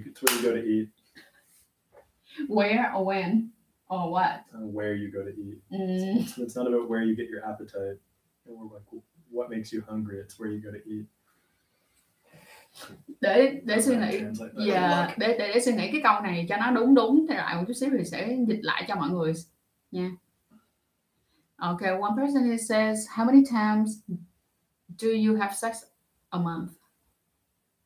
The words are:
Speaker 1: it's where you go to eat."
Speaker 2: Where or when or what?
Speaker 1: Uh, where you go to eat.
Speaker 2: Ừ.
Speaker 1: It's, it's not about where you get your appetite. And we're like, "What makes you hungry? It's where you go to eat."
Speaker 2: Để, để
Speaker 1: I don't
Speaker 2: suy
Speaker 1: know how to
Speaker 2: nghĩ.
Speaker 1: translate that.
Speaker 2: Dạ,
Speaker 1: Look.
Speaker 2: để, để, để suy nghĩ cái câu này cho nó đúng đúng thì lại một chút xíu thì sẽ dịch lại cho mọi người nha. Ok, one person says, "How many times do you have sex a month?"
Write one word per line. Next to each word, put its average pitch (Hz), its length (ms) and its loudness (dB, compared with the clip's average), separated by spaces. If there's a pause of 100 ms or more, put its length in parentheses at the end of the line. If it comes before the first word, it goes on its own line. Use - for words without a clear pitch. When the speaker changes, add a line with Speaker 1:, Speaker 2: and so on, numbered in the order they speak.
Speaker 1:
it's - 160 -18
where 120 140 4
you 117 60 -4
go 120 80 2 (100)
to - 20 -6 (120)
eat." 214 140 0 (1600)
Speaker 2:
Where 214 480 2
or 190 80 0 (100)
when 196 340 2 (400)
or 180 260 -4
what? - 240 2 (160)
Speaker 1:
Uh, 110 120 -12 (100)
where 104 260 -2
you 104 120 -8
go 98 140 -6
to 101 40 -10 (140)
eat. - 120 -14 (120)
Speaker 2:
Ừ. 190 80 -6 (420)
Speaker 1:
It's, - 240 -6
it's - 180 -10
not 123 100 -2
about 117 180 0
where 113 180 0
you 110 100 2
get 117 140 -6
your 104 120 -10
appetite. 101 540 -10 (480)
And 117 120 -18
we're 110 200 -16
like, 110 260 -20 (280)
"What 120 180 -4
makes 110 240 -8
you 110 120 -6
hungry? 107 360 -6
It's - 180 -20
where 107 140 -6
you 107 100 -8
go 104 140 -14
to - 120 -18
eat." 107 140 -8 (2250)
Speaker 2:
Để, 240 440 6
để 214 100 -2
Speaker 1:
I 226 40 4
don't - 20 4
Speaker 2:
suy 262 140 4
Speaker 1:
know 220 60 2
how 185 60 0
to - 60 -2
Speaker 2:
nghĩ. - 80 -2
Speaker 1:
translate - 340 -8
that. 214 120 -2
Speaker 2:
Dạ, 180 400 2
Speaker 1:
Look. - 120 -8
Speaker 2:
để, 226 200 2
để, 208 160 -2
để 240 60 4
suy 247 120 4
nghĩ 190 200 0
cái 302 120 0
câu 208 180 4
này 175 260 -2
cho 202 80 -2
nó 226 140 0
đúng 240 240 6
đúng 262 340 6
thì 294 60 -2
lại 170 220 -4
một 170 100 -2
chút 240 80 -6
xíu 262 240 -2
thì 175 60 -2
sẽ 196 320 -4 (120)
dịch 220 140 0
lại - 260 -2
cho - 80 -2
mọi 147 140 -2
người 165 220 0 (580)
nha. 180 200 -4 (1500)
Ok, 175 240 -4
one 196 380 0
person 262 400 2
says, 214 500 0
"How 226 180 0
many 269 240 10
times 214 400 2 (1080)
do 226 100 0 (200)
you 220 120 4
have 202 140 -2
sex 226 220 -4 (520)
a 185 100 -4
month?" 170 320 -4 (1160)